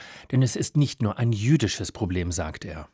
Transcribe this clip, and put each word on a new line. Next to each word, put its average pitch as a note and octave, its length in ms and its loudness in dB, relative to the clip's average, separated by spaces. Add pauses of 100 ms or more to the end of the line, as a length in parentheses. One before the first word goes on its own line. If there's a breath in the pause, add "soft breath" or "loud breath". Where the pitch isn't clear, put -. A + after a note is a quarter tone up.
(300 loud breath)
denn C3 120 4
es B2 120 2
ist - 220 -2
nicht C#3+ 260 2
nur G#2+ 160 0
ein A#2+ 140 2
jüdisches A2 580 2
Problem, F2+ 400 -2
sagt D#2+ 340 -4
er. D#2 300 -12